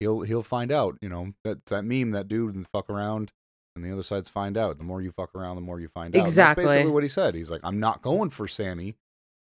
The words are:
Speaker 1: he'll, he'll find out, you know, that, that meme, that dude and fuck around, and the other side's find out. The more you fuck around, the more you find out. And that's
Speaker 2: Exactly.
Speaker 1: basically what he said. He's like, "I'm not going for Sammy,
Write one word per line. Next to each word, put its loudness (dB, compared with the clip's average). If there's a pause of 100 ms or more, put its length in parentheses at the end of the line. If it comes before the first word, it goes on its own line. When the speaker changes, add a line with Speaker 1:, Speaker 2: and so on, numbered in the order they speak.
Speaker 1:
he'll, 0
he'll -2
find -4
out, 2
you -8
know, -8 (100)
that, -6
that -2
meme, 0
that -2
dude -2
and -8
fuck -6
around, -4 (460)
and -10
the -6
other -6
side's -4
find -4
out. 0
The -12
more -6
you -6
fuck -10
around, -8
the -8
more -8
you -10
find -10
out. 10
And 4
that's 4
Speaker 2:
Exactly. 8
Speaker 1:
basically 6
what 4
he 0
said. 2
He's -6
like, -6
"I'm -2
not 0
going 0
for -8
Sammy, -6 (580)